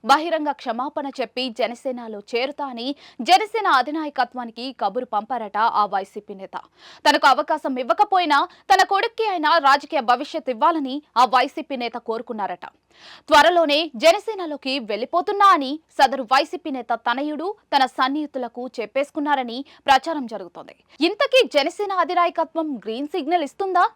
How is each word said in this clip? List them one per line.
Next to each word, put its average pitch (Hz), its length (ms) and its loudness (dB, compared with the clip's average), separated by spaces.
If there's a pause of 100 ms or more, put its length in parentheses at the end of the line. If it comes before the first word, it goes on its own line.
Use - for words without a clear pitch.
బహిరంగ 311 400 2 (100)
క్షమాపణ 269 480 -6 (120)
చెప్పి 247 240 -6 (160)
జనసేనలో 233 600 -6 (120)
చేరుతా 277 420 -4
అని 233 120 -10 (440)
జనసేన 403 380 2 (120)
అధినాయకత్వానికి 254 880 -4 (160)
కబురు 226 320 -4
పంపారట 214 440 -6 (240)
ఆ - 20 4 (100)
వైసీపీ 202 480 -6
నేత. 185 160 -14 (480)
తనకు 302 260 6
అవకాశం 294 520 0
ఇవ్వకపోయినా 349 540 2 (340)
తన 381 200 6
కొడుక్కి 440 400 -2
అయినా 311 220 0 (140)
రాజకీయ 285 440 2
భవిష్యత్ 262 440 -2
ఇవ్వాలని 285 400 -2 (260)
ఆ 254 40 8 (100)
వైసీపీ 269 480 0
నేత 233 120 -6 (140)
కోరుకున్నారట. 214 580 -8 (640)
త్వరలోనే 311 480 6 (260)
జనసేనలోకి 339 680 0 (160)
వెళ్ళిపోతున్నా 359 680 2
అని 269 140 -4 (260)
సదరు 262 280 2 (100)
వైసీపీ 302 420 0
నేత 233 220 -4 (100)
తనయుడు 302 400 -4 (240)
తన 277 120 4 (120)
సన్నిహితులకు 262 680 -4 (140)
చెప్పేసుకున్నారని 269 800 -2 (300)
ప్రచారం 269 460 2
జరుగుతోంది. 175 420 -16 (320)
ఇంతకీ 494 320 2 (160)
జనసేన 349 340 -2 (140)
అధినాయకత్వం 330 640 -2 (160)
గ్రీన్ 247 320 -6
సిగ్నల్ 311 320 0
ఇస్తుందా? 370 360 0 (100)